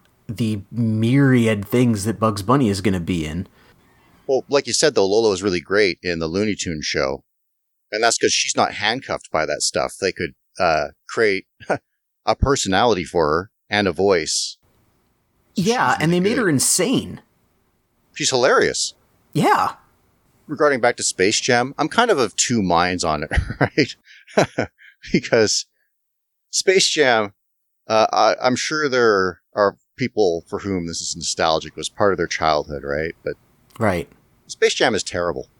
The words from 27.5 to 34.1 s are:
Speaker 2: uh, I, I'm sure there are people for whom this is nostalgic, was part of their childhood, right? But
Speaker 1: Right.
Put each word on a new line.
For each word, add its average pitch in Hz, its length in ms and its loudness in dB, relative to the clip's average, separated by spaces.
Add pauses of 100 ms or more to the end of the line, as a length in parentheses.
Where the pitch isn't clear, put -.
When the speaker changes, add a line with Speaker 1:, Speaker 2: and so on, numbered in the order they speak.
Speaker 2:
uh, 110 260 4
I, 107 280 4
I'm 127 140 2
sure 151 320 -4
there 104 540 2 (120)
are 101 240 2 (200)
people 98 500 0
for 98 120 -8
whom 92 280 -4
this 82 140 -8
is - 140 -10
nostalgic, 80 600 -2
was 78 140 -10
part 101 240 0
of 87 40 -4
their 85 100 -2
childhood, 76 580 -2
right? 78 280 -4 (100)
But 73 100 -6 (460)
Speaker 1:
Right. 95 280 -2 (400)